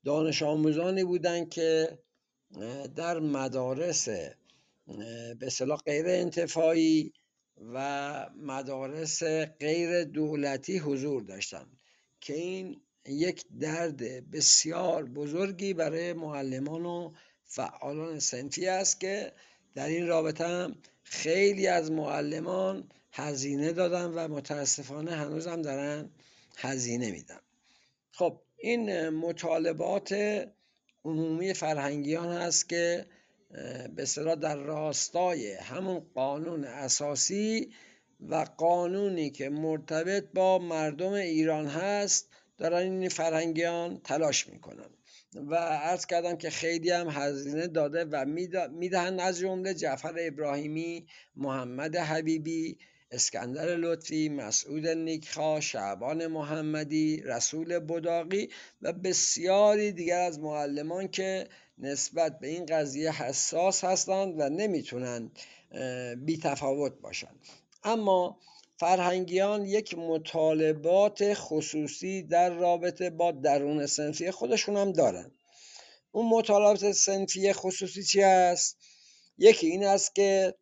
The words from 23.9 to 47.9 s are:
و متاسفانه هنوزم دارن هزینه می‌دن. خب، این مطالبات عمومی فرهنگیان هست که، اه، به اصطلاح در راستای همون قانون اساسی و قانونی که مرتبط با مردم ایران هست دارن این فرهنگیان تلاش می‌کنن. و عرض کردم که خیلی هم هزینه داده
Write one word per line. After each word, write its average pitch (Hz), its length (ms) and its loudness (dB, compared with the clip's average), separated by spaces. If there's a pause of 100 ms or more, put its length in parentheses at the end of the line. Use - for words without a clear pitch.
و 165 240 -4
متاسفانه 143 840 -4
هنوزم 160 520 -4
دارن 143 480 -4 (460)
هزینه 123 540 -4
می‌دن. - 300 -14 (720)
خب، - 280 -2 (160)
این 208 520 -2
مطالبات 165 1040 -2 (920)
عمومی 160 500 0
فرهنگیان 151 800 -2
هست 175 360 0
که، 170 380 0 (480)
اه، 123 340 -10
به - 140 -10
اصطلاح 151 320 -2
در 151 220 -2
راستای 151 960 -2
همون 151 640 -6
قانون 143 500 -2
اساسی 147 1080 -2 (480)
و 156 260 -2 (100)
قانونی 175 760 2
که 135 180 -6
مرتبط 160 760 -2 (100)
با 185 240 6
مردم 165 540 -2
ایران 160 540 2
هست 196 600 0 (300)
دارن 185 420 0
این 185 80 0
فرهنگیان 170 960 0
تلاش 147 440 0
می‌کنن. - 420 -20 (440)
و 143 200 -6
عرض 170 520 0
کردم 170 300 0
که 160 140 -6
خیلی 165 400 0
هم 175 200 2
هزینه 143 560 -2
داده 156 380 0